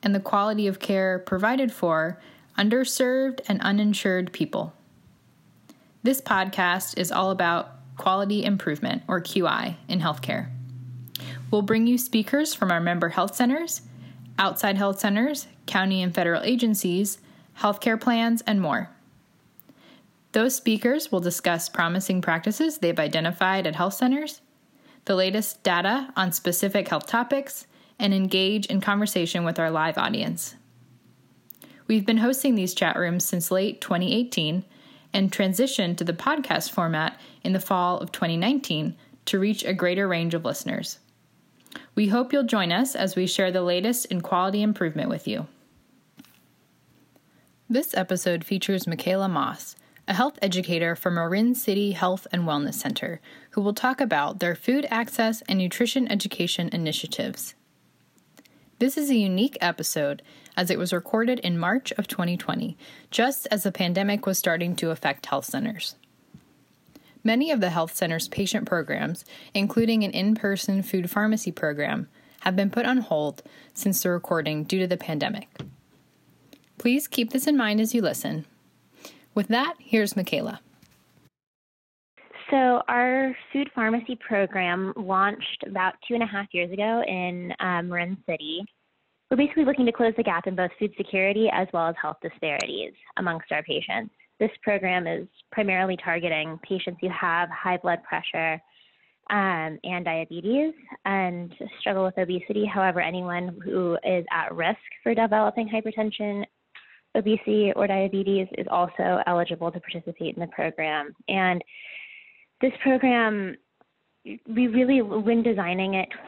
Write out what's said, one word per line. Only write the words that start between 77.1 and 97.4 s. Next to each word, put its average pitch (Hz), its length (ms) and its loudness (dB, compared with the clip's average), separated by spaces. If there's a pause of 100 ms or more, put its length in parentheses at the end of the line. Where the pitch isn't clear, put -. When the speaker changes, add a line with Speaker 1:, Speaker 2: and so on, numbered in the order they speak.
Speaker 1:
this 269 160 -2
in 302 100 4
mind 214 240 2
as 220 140 0
you 226 80 2
listen. 160 420 -2 (880)
With 208 140 0
that, 269 300 2
here's 214 380 0
Michaela. - 440 -4 (1900)
Speaker 2:
So 254 380 4
our 254 500 2 (160)
food 277 220 0
pharmacy 226 420 0
program 190 800 0
launched 190 720 0
about 185 280 -2 (120)
two 240 80 -2
and 233 80 2
a 226 40 0
half 202 260 -6
years 175 180 0
ago 214 340 0
in, 180 540 -4
uh, 180 240 0
Marin 175 420 -4
City. 160 400 -6 (640)
We're 262 80 2
basically 285 280 4
looking 262 220 4
to 233 40 4
close 226 260 2
the 233 60 0
gap 175 240 0
in 190 80 -4
both 180 240 0
food 208 180 -2
security 202 560 2
as 185 200 0
well 165 160 0
as 165 120 -4
health 156 220 -6
disparities 143 720 -6 (240)
amongst 170 340 -4
our 156 140 -2
patients. - 500 -6 (240)
This 214 140 0 (100)
program 185 460 0
is 170 180 -4 (240)
primarily 190 460 0
targeting 165 640 -4
patients 180 380 -6
who 185 80 -2
have 175 400 0